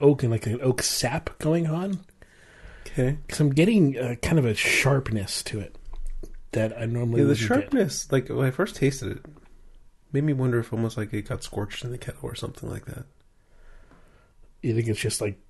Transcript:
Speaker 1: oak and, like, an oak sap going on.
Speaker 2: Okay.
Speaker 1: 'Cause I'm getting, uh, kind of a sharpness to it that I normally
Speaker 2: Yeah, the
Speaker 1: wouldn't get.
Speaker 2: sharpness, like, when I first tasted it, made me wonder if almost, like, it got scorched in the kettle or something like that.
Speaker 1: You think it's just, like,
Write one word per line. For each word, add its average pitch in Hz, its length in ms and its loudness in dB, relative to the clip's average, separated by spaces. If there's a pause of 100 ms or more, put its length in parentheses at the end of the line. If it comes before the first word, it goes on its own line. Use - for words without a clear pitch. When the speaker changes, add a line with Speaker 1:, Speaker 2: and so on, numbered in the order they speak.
Speaker 1:
oak 143 220 8
and, 117 80 4
like, 113 160 0
an 113 140 -2
oak 127 220 2
sap - 560 -2
going 165 280 2
on. 180 320 -2 (840)
Speaker 2:
Okay. 139 320 0 (100)
Speaker 1:
'Cause - 120 -4
I'm 147 120 4
getting, 156 460 6
uh, 123 240 -4
kind 165 180 4
of 127 60 4
a 110 80 2
sharpness 110 920 0
to 107 160 -6
it - 160 -10 (760)
that 110 280 0
I 113 60 -2
normally 120 360 2
Speaker 2:
Yeah, 143 40 6
the 139 40 6
Speaker 1:
wouldn't 113 100 4 (100)
get. 240 60 4
Speaker 2:
sharpness, 262 560 0
like, 135 180 2
when 127 160 0
I 127 60 2
first 180 240 -2
tasted 135 380 0
it, - 120 -12 (880)
made 143 100 2
me 151 100 2
wonder 127 260 2
if 113 120 -4
almost, 113 240 -2
like, 107 160 -6
it 104 160 -6
got - 160 -8
scorched - 400 -6
in 123 80 -8
the 123 60 -8
kettle - 260 -12
or - 120 -8
something - 340 -10
like - 160 -10
that. 123 200 -12 (1600)
Speaker 1:
You 113 140 0
think 117 120 0
it's 107 120 0
just, - 220 -4
like, 104 180 -4 (100)